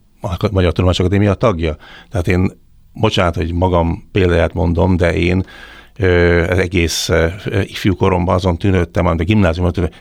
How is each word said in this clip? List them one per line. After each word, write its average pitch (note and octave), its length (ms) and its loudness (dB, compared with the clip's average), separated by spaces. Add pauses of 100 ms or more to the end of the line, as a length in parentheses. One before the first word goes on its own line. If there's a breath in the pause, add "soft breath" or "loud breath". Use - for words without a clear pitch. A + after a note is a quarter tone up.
(200)
a F2+ 300 -4
Magyar F#2+ 200 2
Tudományos F2+ 300 0
Akadémia G2 340 2
tagja. E2 420 -2 (340 loud breath)
Tehát F2+ 180 -4
én, F#2 220 2 (420)
bocsánat, G2 440 0
hogy E2+ 160 -4
magam E2+ 600 0
példáját E2+ 420 2
mondom, F2 420 0
de E2+ 180 0
én, F2+ 300 0 (540 loud breath)
ö, F2 520 2
az F2+ 80 0
egész, F2 500 -2
ö, E2 200 2 (340)
ifjú - 340 -2
koromban F#2 380 0
azon F2+ 240 0
tűnődtem, F2+ 480 0
amit E2 140 0
a E2+ 40 -2
gimnáziumban F2 480 2
tűnődtem, - 280 -4